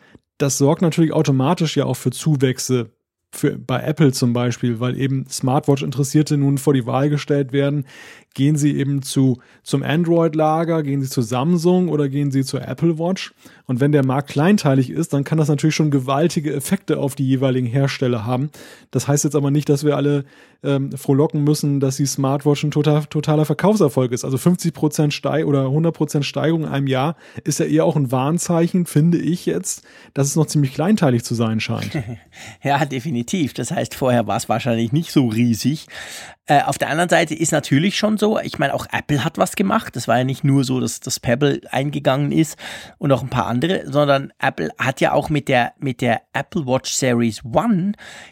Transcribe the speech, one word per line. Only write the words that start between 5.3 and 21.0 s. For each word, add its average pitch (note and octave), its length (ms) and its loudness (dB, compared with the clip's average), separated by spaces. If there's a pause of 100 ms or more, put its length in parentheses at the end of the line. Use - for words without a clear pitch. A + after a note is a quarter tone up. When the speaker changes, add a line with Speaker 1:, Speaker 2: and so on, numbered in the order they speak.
Speaker 1:
nun C#3 180 2
vor C#3+ 160 2
die B2+ 140 2
Wahl C3 240 0
gestellt C#3+ 420 -2
werden, C#3 320 0 (500)
gehen C#3+ 220 2
sie C#3+ 200 2
eben C#3 260 -2
zu, C3 360 2 (260)
zum C#3 180 -2
Android-Lager, D#3+ 1000 2
gehen C#3 200 -2
sie C3 80 -6
zu C3+ 120 -2
Samsung E3+ 640 2
oder D3 200 0
gehen C#3+ 220 -2
sie C3+ 140 0
zur C3+ 220 -6
Apple D#3 320 0
Watch? F3 360 -4 (320)
Und B2 140 -2
wenn C#3+ 120 4
der C#3+ 120 4
Markt C3 260 -2
kleinteilig C#3+ 600 2
ist, - 220 -4
dann C#3 120 0
kann D#3+ 140 0
das D3+ 100 2
natürlich D3+ 260 2
schon D#3 160 2
gewaltige C#3+ 640 0
Effekte C#3+ 440 -2
auf C3+ 180 -4
die C3+ 100 -2
jeweiligen C3 400 2
Hersteller B2 580 0
haben. B2+ 260 -2 (420)
Das - 160 -2
heißt D3 160 2
jetzt C#3+ 100 0
aber C#3+ 160 0
nicht, D3 180 0
dass C#3+ 160 2
wir C#3+ 120 2
alle, C#3+ 280 0 (380)
ähm, C#3 300 -2
frohlocken C#3+ 520 0